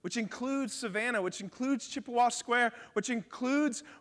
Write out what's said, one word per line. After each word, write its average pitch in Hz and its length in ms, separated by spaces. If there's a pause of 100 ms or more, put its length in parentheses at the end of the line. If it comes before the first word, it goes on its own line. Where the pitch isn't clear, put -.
which 180 160
includes 247 560
Savannah, 220 480
which 185 200
includes 247 460
Chippewa 240 440
Square, 240 420 (220)
which 208 160
includes 254 760 (160)